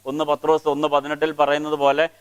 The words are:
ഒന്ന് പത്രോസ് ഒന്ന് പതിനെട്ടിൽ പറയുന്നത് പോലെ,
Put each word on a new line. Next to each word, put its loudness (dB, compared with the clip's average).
ഒന്ന് -4
പത്രോസ് 0
ഒന്ന് 0
പതിനെട്ടിൽ -2
പറയുന്നത് 0
പോലെ, 2